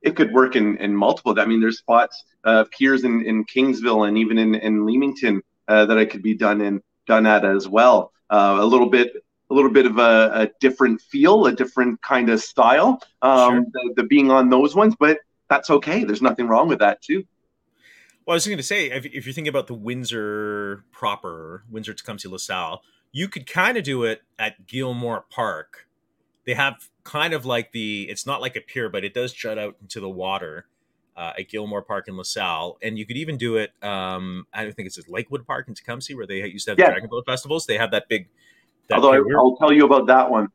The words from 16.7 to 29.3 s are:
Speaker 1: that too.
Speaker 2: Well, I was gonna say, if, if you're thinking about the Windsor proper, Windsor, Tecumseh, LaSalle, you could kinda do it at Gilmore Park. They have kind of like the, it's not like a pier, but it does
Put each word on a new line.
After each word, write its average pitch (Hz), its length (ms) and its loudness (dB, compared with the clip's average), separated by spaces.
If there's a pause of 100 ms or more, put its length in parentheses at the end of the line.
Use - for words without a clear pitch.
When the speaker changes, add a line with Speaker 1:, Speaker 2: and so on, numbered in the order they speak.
Speaker 1:
that 104 220 0
too. 190 220 -4 (1000)
Speaker 2:
Well, 170 80 -2
I - 20 2
was 170 120 -2
gonna 196 140 -6
say, 170 300 -4
if, 127 160 -10
if 127 180 -12
you're 131 80 -14
thinking 156 140 -8
about 139 200 -4
the 127 60 -12
Windsor 104 1160 -8
proper, 90 800 -10
Windsor, 110 240 -14
Tecumseh, 101 360 -16
LaSalle, 92 520 -10 (300)
you 170 160 -8
could 175 200 -16
kinda 214 340 -2
do 135 220 -6
it 110 180 -4 (160)
at 107 300 -10
Gilmore 120 640 -8
Park. 92 580 -10 (580)
They 123 80 -4
have 131 360 -4 (140)
kind 160 300 -4
of 139 120 -8
like 120 260 -4
the, 107 380 -8
it's 104 160 -12
not 135 160 -8
like 127 140 -10
a 101 60 -10
pier, 117 280 -10
but 92 140 -8
it 101 100 -10
does 123 200 -8